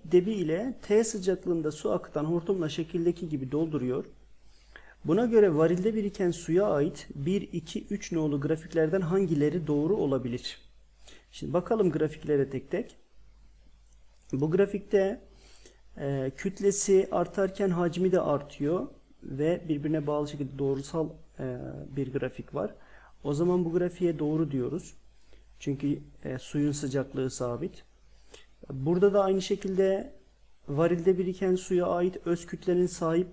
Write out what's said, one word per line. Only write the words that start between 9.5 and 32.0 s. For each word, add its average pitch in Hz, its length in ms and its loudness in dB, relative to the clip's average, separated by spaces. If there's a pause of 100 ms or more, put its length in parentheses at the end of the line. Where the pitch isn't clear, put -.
doğru 151 300 2
olabilir? 127 640 -2 (720)
Şimdi 143 220 -8
bakalım 180 380 2
grafiklere 151 580 0
tek 131 220 -8
tek. 208 240 -4 (1400)
Bu 143 180 0
grafikte, 196 720 2 (760)
e, 139 400 -4
kütlesi 196 760 2
artarken 190 580 0
hacmi 175 420 0
de 185 80 4
artıyor 151 680 -2 (360)
ve 160 440 -2
birbirine 151 400 -2
bağlı 147 200 0
şekilde 139 320 -8
doğrusal, 139 500 -2 (300)
e, 127 180 -6 (380)
bir 131 180 -4
grafik 131 420 -6
var. 196 200 -4 (480)
O 147 100 -2
zaman 175 320 2
bu 165 60 -4
grafiğe 175 480 0
doğru 156 320 0
diyoruz. 135 420 -4 (640)
Çünkü, 143 400 -2 (240)
e, 131 160 -6
suyun 147 320 0
sıcaklığı 135 580 -2
sabit. 123 540 -6 (880)
Burada 175 420 4
da 202 100 4
aynı 190 180 2
şekilde 190 800 0 (460)
varilde 170 500 2
biriken 185 380 0
suya 185 300 0
ait 180 400 0